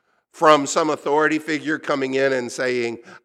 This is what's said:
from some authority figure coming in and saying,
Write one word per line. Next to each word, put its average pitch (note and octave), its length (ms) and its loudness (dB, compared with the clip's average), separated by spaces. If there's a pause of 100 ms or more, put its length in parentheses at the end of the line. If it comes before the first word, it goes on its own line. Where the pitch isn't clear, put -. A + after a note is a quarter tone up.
(320)
from D3+ 340 4
some D#3+ 240 0
authority D3+ 480 0
figure D3+ 400 -6
coming C3+ 380 -4
in C3+ 180 2
and B2 180 -4
saying, A#2+ 460 -4 (280)